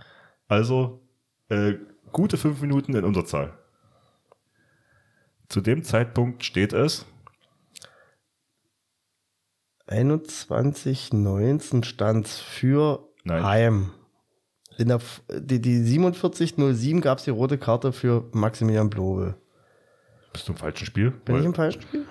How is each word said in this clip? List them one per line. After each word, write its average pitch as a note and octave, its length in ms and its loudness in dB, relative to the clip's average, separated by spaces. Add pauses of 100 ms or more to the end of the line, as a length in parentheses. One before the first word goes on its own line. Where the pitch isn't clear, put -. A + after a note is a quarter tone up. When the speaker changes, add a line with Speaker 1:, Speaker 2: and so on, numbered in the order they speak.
(480)
Speaker 1:
Also, A#2 560 0 (460)
äh, G#2 240 2 (380)
gute F3+ 260 0
fünf D3 240 -2
Minuten C#3 340 0
in G2 100 0
Unterzahl. E2+ 480 -2 (2000)
Zu - 120 -2
dem B2+ 220 0
Zeitpunkt A#2+ 600 -2
steht G2+ 300 0
es D3 320 0 (2750)
Speaker 2:
einundzwanzig C3+ 1200 -2
neunzehn A2 720 2
stand's A2 560 -2
für C#3+ 680 0 (160)
Speaker 1:
Nein. E2+ 180 0
Speaker 2:
Heim. G2+ 460 4 (880)
In A#2 100 0
der A#2+ 100 4
F-, - 320 -10
die, C3 320 -4
die A#2+ 200 2
siebenundvierzig E3+ 760 2
null C#3 180 4
sieben D3 260 0
gab's C3+ 240 0
die - 40 -2
rote C3+ 280 0
Karte B2 340 0
für A#2+ 400 0
Maximilian A2 580 2
Blobel. F#2+ 460 -2 (1000)
Speaker 1:
Bist - 140 -12
du F#2 60 -4
im - 40 -8
falschen - 280 -8
Spiel? G#2+ 260 0
Speaker 2:
Bin B2 240 -4
Speaker 1:
Weil C#3 60 2
Speaker 2:
ich D#3 60 2
im F3 60 0
falschen - 280 -2
Spiel? - 300 -8